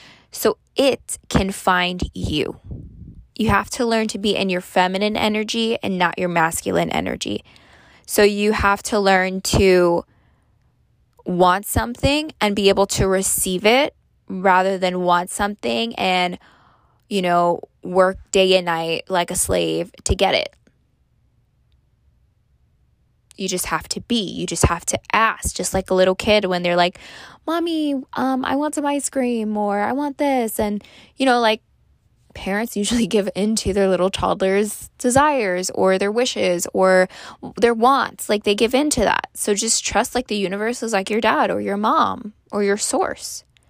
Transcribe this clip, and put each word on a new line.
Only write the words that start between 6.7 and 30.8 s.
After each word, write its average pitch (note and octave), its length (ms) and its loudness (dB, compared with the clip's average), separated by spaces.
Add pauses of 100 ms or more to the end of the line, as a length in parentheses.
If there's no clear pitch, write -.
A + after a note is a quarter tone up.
energy. - 540 -6 (600)
So - 180 0
you G#3 300 2
have G3+ 320 0
to G#3+ 140 -2
learn F#3+ 440 2
to F3+ 640 4 (1200)
want F3+ 420 2
something C#4 760 -2
and G#3 160 0
be G3 140 4
able G3 160 4
to G3+ 200 0
receive F#3+ 600 0
it C4 280 4 (340)
rather F#3+ 500 2
than F3+ 240 -2
want F3 280 2
something A#3 640 -4
and, F3+ 440 -2 (680)
you G3 140 -2
know, F3 380 2 (220)
work F#3 360 2 (140)
day F#3+ 240 6
and F3+ 100 0
night E3 420 -4
like F3 220 -2
a F3+ 60 -6
slave E3+ 560 -2 (120)
to G3 100 0
get F#3 200 2
it. - 200 -2 (2750)
You F#3+ 100 -6
just F3+ 200 -4
have D#3+ 220 -4
to - 120 -10
be. A#3 200 -2
You E3+ 260 -6
just - 180 -2
have E3+ 220 0
to - 120 -2 (140)
ask, G#3+ 420 -2
just - 180 -8
like F#3+ 180 -2
a F#3 40 0
little F#3 220 4
kid G#3 300 2
when F3+ 180 -2
they're F3 120 0
like, F3+ 220 2 (480)
"Mommy, D#4+ 480 -2 (200)
um, C4 300 -2
I C4+ 120 -2
want D4 180 -2
some D4 100 -4
ice C#4+ 240 -2
cream," A#3 480 -2
or, G3+ 240 -2
"I G#3+ 120 -2
want C#4+ 260 -4
this." C4 400 0
And, G#3 240 -2 (340)